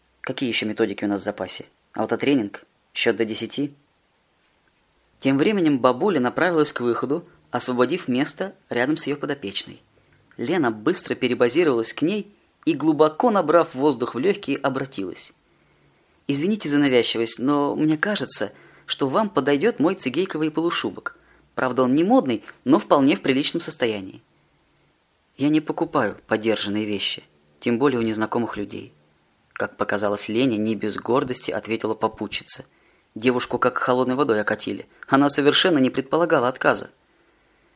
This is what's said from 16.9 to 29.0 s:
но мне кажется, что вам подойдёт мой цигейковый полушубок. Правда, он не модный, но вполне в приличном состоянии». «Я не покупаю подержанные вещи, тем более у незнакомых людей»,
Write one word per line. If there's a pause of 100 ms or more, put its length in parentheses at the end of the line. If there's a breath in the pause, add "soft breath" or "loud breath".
но
мне
кажется, (320 soft breath)
что
вам
подойдёт
мой
цигейковый
полушубок. (380 soft breath)
Правда,
он
не
модный, (200 loud breath)
но
вполне
в
приличном
состоянии». (1160)
«Я
не
покупаю
подержанные
вещи, (380)
тем
более
у
незнакомых
людей», (600)